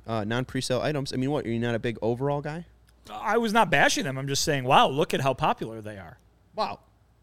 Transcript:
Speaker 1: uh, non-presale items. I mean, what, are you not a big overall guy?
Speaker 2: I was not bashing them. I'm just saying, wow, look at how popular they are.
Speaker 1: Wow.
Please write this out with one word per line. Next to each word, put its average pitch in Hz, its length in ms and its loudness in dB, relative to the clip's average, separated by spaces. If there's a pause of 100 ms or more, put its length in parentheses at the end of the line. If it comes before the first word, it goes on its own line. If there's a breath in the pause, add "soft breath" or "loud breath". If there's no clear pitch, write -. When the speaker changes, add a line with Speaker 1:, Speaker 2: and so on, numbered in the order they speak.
Speaker 1:
uh, 110 180 -2
non-presale 123 580 -2
items. 139 300 -4
I - 40 -4
mean, 127 140 -2
what, 147 160 -2
are - 40 -4
you 117 80 -2
not 117 160 0
a 113 40 -2
big 117 240 -4
overall 135 380 -2
guy? 156 260 -10 (440)
Speaker 2:
I 214 280 0
was 226 140 2
not 233 180 4
bashing 254 340 4
them. 135 140 -4
I'm 135 100 -6
just 139 160 0
saying, 139 200 0
wow, 175 240 8
look 151 260 0
at 165 80 0
how 135 100 2
popular 120 480 -2
they 107 160 -12
are. 92 220 -18 (360)
Speaker 1:
Wow. 202 260 -4 (420)